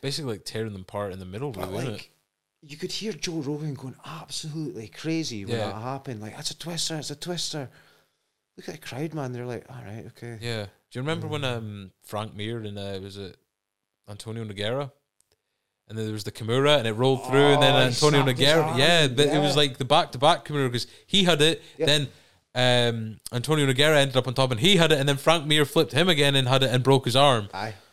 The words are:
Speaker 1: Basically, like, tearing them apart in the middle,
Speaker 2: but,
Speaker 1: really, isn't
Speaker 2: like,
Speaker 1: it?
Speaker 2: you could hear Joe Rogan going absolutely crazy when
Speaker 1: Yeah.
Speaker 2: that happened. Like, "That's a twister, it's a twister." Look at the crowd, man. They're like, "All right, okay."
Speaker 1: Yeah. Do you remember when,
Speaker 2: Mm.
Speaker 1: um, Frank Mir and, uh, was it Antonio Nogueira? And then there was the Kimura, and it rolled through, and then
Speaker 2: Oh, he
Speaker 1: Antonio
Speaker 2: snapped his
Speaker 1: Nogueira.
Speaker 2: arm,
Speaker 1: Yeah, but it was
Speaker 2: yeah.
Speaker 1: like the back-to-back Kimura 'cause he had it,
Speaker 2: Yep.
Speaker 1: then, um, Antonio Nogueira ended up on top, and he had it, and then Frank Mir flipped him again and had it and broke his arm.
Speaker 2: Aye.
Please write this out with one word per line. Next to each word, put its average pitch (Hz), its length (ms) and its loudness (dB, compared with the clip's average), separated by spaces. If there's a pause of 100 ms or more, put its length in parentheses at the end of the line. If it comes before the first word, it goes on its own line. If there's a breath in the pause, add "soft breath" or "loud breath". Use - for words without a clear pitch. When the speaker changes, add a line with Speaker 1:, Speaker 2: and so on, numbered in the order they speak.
Speaker 1:
Basically, 139 320 -6
like, 101 120 -10
tearing 110 280 -8
them 95 100 -12
apart 101 300 -8
in 95 60 -12
the 95 60 -14
middle, 110 260 -10
Speaker 2:
but, 95 180 -10
Speaker 1:
really, 98 140 -8
isn't 127 100 -6
Speaker 2:
like, 101 100 -12 (600)
Speaker 1:
it? 147 80 -20
Speaker 2:
you 151 60 -16
could 180 160 -8
hear 208 200 -6
Joe 160 280 -6
Rogan 147 340 -6
going 127 220 -12 (100)
absolutely 151 800 -10
crazy 143 560 -6
when 117 140 -4
Speaker 1:
Yeah. 104 100 -4
Speaker 2:
that 104 140 -8
happened. 131 400 -8
Like, 107 140 -14
"That's 147 140 -8
a - 80 -12
twister, 160 380 -6
it's 151 140 -8
a 143 60 -10
twister." 160 520 -8 (880 soft breath)
Look - 120 -16
at 170 120 -12
the - 60 -20
crowd, 151 280 -8
man. 135 180 -6
They're 120 140 -8
like, 120 240 -10
"All 123 140 -16
right, 104 240 -14
okay." 117 320 -16
Speaker 1:
Yeah. 113 240 -6
Do - 340 -16
you - 40 -6
remember 160 240 -6
when, 151 160 -6
Speaker 2:
Mm. 127 140 -4
Speaker 1:
um, 104 360 -12 (100)
Frank 107 320 -8
Mir 110 260 -6
and, 104 180 -10
uh, 98 240 -8
was 98 140 -14
it 98 200 -14 (720)
Antonio 110 360 -10
Nogueira? 110 480 -4 (960)
And 107 100 -8
then 110 80 -4
there 107 80 -4
was 101 100 -8
the - 80 -8
Kimura, 135 460 2
and 113 80 0
it 113 60 0
rolled 127 340 0
through, 139 280 6
and 139 80 4
then 135 120 6
Speaker 2:
Oh, 131 60 4
he 127 60 4
Speaker 1:
Antonio 139 360 4
Speaker 2:
snapped 127 160 0
his 135 100 4
Speaker 1:
Nogueira. 156 160 6
Speaker 2:
arm, 120 140 0
Speaker 1:
Yeah, 156 300 6
but 135 180 2
it 147 140 2
was 147 120 2
Speaker 2:
yeah. 139 40 0
Speaker 1:
like 147 220 2
the 139 60 -4
back-to-back 147 640 2
Kimura 139 260 -2
'cause 120 140 -4 (200 loud breath)
he 196 180 2
had 160 180 4
it, 156 180 4 (180 loud breath)
Speaker 2:
Yep. 156 80 0
Speaker 1:
then, 147 220 2 (460 soft breath)
um, 120 680 2 (120)
Antonio 143 340 0
Nogueira 143 300 4
ended 139 200 4
up 127 120 2
on 123 60 -4
top, 131 180 2
and 110 80 -2
he 190 160 6
had 160 160 6
it, 147 60 4
and 139 100 0
then 139 100 2
Frank 165 280 2
Mir 151 200 4
flipped 165 260 0
him 160 160 2
again 143 280 4
and 127 120 2
had 131 140 4
it 127 80 2
and 127 140 2
broke 135 220 6
his 120 100 0
arm. 127 360 4
Speaker 2:
Aye. 104 220 -8 (180 soft breath)